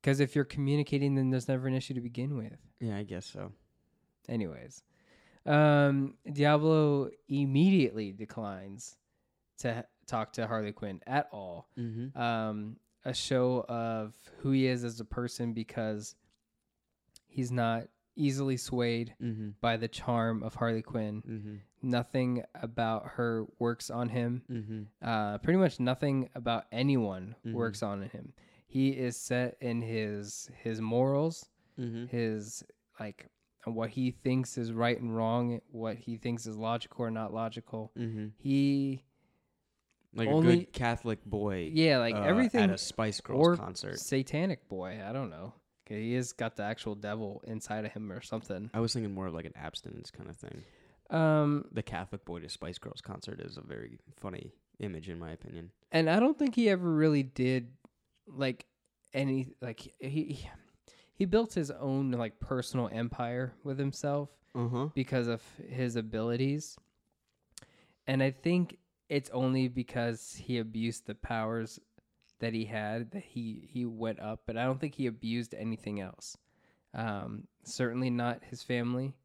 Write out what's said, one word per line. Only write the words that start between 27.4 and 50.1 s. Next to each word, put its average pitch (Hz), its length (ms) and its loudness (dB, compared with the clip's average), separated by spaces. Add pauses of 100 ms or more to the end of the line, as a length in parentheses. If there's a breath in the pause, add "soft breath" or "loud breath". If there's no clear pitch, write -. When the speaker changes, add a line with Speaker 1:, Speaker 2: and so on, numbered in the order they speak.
Speaker 2:
Mm-hmm. 113 100 -4
Speaker 1:
works 110 260 -2
on 101 200 -2
him. - 300 -12 (340 soft breath)
He 135 240 2
is 127 260 -2
set 123 440 -2
in 117 200 0
his, 107 680 -4 (120)
his 110 180 -2
morals, 135 680 2 (300)
Speaker 2:
Mm-hmm. 120 280 -6
Speaker 1:
his, 113 580 -2 (340)
like, 107 300 -12 (360)
what 113 260 -4
he 127 200 0
thinks 127 480 0
is 113 140 -2
right 117 280 2
and 117 160 -2
wrong, 117 440 2 (100)
what 113 260 -4
he 117 200 -8
thinks 117 300 -4
is 110 100 -8
logical 117 480 -2
or 113 80 -2
not 110 200 -4
logical. 110 640 -6
Speaker 2:
Mm-hmm. 110 400 -4
Speaker 1:
He 139 680 2 (1080)
Speaker 2:
Like 113 160 0
Speaker 1:
only 160 240 8
Speaker 2:
a 170 60 10
good - 140 -2
Catholic 117 520 -2
boy, 101 480 -2
Speaker 1:
Yeah, 156 260 6
like, 117 180 2
Speaker 2:
uh, 104 60 2
Speaker 1:
everything 226 400 6
Speaker 2:
at 98 80 6
a 95 80 0
Spice - 420 -2
Girls - 180 -2
Speaker 1:
or 170 180 8
Speaker 2:
concert. 92 440 -8
Speaker 1:
satanic 143 680 -2
boy. 92 380 -6
I 107 60 -6
don't 127 180 -4
know. 87 240 -12 (300)
'Kay, 107 180 -6
he 117 120 -2
has 123 180 -2
got 113 240 -6
the 104 80 -6
actual 107 320 -4
devil 104 500 -6
inside 110 380 -6
of 107 80 -6
him 107 180 -8
or 92 120 -8
something. 107 520 -6
Speaker 2:
I 110 60 0
was 117 120 2
thinking 107 220 -2
more 95 140 -4
of, 82 60 -6
like, 82 120 -6
an - 100 -12
abstinence - 540 -12